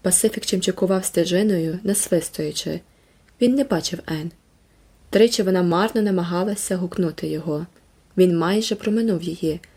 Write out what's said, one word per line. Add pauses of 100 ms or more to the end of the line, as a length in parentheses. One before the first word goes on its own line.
Пасифік
чимчикував
стежиною,
насвистуючи. (600)
Він
не
бачив
Ен. (800)
Тричі
вона
марно
намагалася
гукнути
його. (500)
Він
майже
проминув
її, (160)